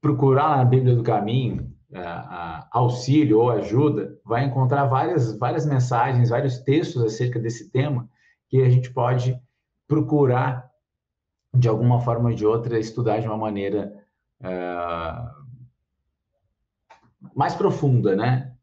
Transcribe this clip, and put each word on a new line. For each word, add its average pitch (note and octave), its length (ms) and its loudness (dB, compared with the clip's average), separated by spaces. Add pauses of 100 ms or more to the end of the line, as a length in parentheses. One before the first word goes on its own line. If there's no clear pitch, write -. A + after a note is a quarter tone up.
procurar C#3 560 2
na B2+ 80 4
Bíblia B2+ 300 4
do A#2 80 0
Caminho, A2 680 -2 (220)
a, F#2 80 -12
a, F2 720 -12
auxílio B2 680 2
ou A#2+ 100 4
ajuda, A#2 760 0
vai A#2+ 220 -2
encontrar C3 400 0
várias, C3 520 0
várias C#3+ 280 -2
mensagens, B2 640 2
vários B2 300 -2
textos C#3 440 0
acerca A#2+ 340 -2
desse A2+ 320 -8
tema C3 400 -2 (380)
que C3 140 2
a B2+ 80 4
gente B2 220 2
pode B2 460 -2 (500)
procurar C#3 800 0 (840)
de B2 140 4
alguma A2+ 320 2
forma A#2 300 0
ou G#2+ 60 0
de G2+ 100 -2
outra, A#2 340 0
estudar A2 400 -2
de A2 80 -4
uma G#2+ 80 -4
maneira, G2+ 580 -4 (480)
eh, E2+ 840 -8 (2000)
mais D3 200 -2
profunda, A2+ 600 2
né? B2+ 480 -2